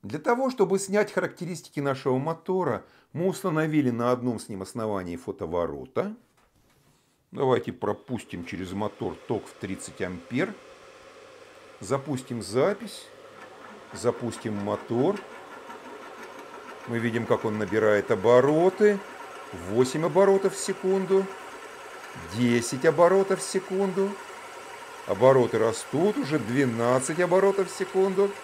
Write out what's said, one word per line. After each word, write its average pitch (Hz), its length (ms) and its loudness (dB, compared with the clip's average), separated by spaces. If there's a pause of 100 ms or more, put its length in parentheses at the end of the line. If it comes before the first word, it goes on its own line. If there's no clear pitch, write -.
Для 104 160 -8
того, 240 320 0
чтобы 196 280 2
снять 196 340 0
характеристики 175 680 -6
нашего 135 380 0
мотора, 160 640 -2 (280)
мы 175 160 0
установили 156 640 2
на 120 220 2
одном 123 260 0
с - 100 -12
ним 98 140 -8
основании 95 540 -4
фотоворота. 85 1000 -4 (1120)
Давайте 127 420 0
пропустим 101 720 -6
через 90 280 -8
мотор 104 420 -6 (140)
ток 113 180 -4
в - 60 -18
тридцать - 500 -10
ампер. 117 500 -6 (1300)
Запустим 127 640 -4
запись. 165 640 -2 (840)
Запустим 110 640 -4
мотор. 117 640 -2 (1700)
Мы 117 80 -2
видим, 113 260 0
как 110 200 0
он 110 120 -2
набирает 104 540 4
обороты. 151 880 6 (680)
Восемь 127 360 2
оборотов 190 520 4
в - 20 -8
секунду, 190 680 2 (1120)
десять 120 480 2
оборотов 175 540 4
в - 100 -8
секунду. 190 640 -2 (960)
Обороты 120 520 6
растут, 131 600 2
уже 151 220 0
двенадцать 123 800 0
оборотов 190 520 4
в - 60 -12
секунду. 190 500 2 (160)